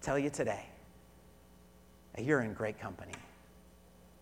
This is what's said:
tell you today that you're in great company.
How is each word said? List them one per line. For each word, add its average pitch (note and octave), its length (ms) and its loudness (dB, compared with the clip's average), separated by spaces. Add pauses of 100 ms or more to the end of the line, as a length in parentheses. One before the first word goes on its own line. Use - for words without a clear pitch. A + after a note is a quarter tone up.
tell C#3 160 2
you C#3+ 120 4
today A2+ 360 0 (1500)
that A2 120 -4
you're C#3+ 160 6
in G#2+ 120 0
great G#2+ 260 -2
company. F#2 340 -10 (1080)